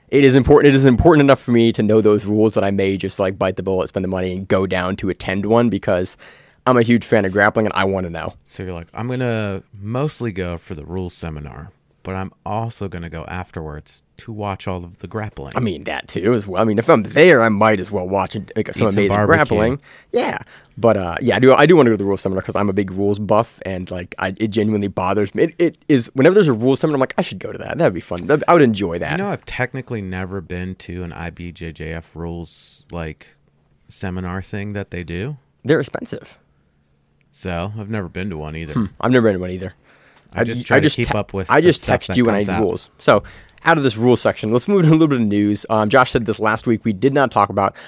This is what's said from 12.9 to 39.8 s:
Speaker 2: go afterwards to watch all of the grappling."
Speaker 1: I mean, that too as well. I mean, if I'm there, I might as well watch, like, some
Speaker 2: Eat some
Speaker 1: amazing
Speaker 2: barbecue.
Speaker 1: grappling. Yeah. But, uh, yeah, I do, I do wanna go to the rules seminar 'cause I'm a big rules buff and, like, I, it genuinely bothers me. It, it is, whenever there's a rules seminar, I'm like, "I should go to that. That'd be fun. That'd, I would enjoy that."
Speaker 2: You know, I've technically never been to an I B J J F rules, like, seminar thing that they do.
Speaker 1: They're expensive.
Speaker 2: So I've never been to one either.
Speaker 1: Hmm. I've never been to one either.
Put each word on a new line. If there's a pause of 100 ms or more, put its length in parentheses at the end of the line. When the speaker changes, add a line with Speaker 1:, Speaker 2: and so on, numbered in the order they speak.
Speaker 2:
go
afterwards (140)
to
watch
all
of
the
grappling."
Speaker 1:
I
mean,
that
too
as
well.
I
mean,
if
I'm
there,
I
might
as
well
watch,
like,
some
Speaker 2:
Eat
some
Speaker 1:
amazing
Speaker 2:
barbecue.
Speaker 1:
grappling. (300)
Yeah. (360)
But,
uh,
yeah,
I
do,
I
do
wanna
go
to
the
rules
seminar
'cause
I'm
a
big
rules
buff
and,
like,
I,
it
genuinely
bothers
me.
It,
it (100)
is,
whenever
there's
a
rules
seminar,
I'm
like,
"I
should
go
to
that.
That'd
be
fun.
That'd,
I
would
enjoy
that."
Speaker 2:
You
know,
I've
technically
never
been
to
an
I
B
J
J
F
rules,
like, (600)
seminar
thing
that
they
do. (280)
Speaker 1:
They're
expensive. (920)
Speaker 2:
So
I've
never
been
to
one
either.
Speaker 1:
Hmm. (160)
I've
never
been
to
one
either. (600)